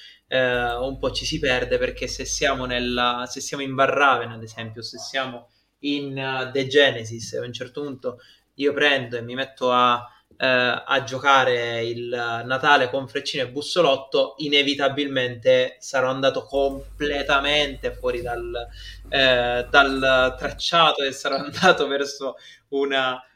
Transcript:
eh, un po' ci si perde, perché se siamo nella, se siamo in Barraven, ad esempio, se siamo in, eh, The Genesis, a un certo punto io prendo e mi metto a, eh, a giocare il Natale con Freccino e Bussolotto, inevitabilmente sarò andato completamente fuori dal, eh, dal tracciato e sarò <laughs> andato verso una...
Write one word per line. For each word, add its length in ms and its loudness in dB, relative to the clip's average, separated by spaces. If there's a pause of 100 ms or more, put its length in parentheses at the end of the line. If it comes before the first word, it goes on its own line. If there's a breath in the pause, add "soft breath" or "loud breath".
(280 loud breath)
eh, 480 0
un 240 -4
po' 120 -2
ci 140 -6
si 140 -4
perde, 380 0
perché 300 -4
se 180 -8
siamo 400 -2
nella, 640 -2
se 140 -12
siamo 220 -8
in 120 -6
Barraven, 560 4
ad 120 -14
esempio, 380 -12
se 180 -12
siamo 500 -8 (300)
in, 380 -4
eh, 340 -4
The 160 -2
Genesis, 680 2
a 80 -4
un 120 -8
certo 280 -12
punto 380 -10 (360 soft breath)
io 180 0
prendo 440 0
e 40 -6
mi 140 -10
metto 360 -2
a, 340 4 (320 loud breath)
eh, 80 -2 (400)
a 180 0
giocare 800 2
il 240 -6
Natale 800 2
con 180 -2
Freccino 360 -4
e 60 -6
Bussolotto, 880 0
inevitabilmente 1400 2
sarò 300 0
andato 340 0
completamente 1500 0
fuori 280 -4
dal, 320 -6 (540 loud breath)
eh, 640 2
dal 680 4
tracciato 640 2
e 100 -2
sarò 260 -4
<laughs> 40 -6
andato 440 4
verso 480 -4 (340 loud breath)
una... 520 0 (140)